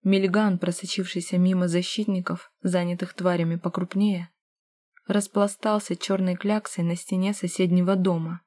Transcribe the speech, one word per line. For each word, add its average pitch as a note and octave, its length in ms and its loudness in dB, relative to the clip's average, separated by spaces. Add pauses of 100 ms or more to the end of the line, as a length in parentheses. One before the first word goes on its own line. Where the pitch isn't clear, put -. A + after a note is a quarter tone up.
Мильган, G3 560 2
просочившийся F3+ 800 -4
мимо F#3 280 4
защитников, F3+ 840 -2 (100)
занятых F3 520 -2
тварями E3+ 420 0
покрупнее, F3+ 760 -2 (760)
распластался G3+ 880 0
чёрной F#3 400 0
кляксой G#3 480 -2
на E3+ 120 0
стене F#3+ 380 -2
соседнего F3+ 600 2
дома. E3+ 500 0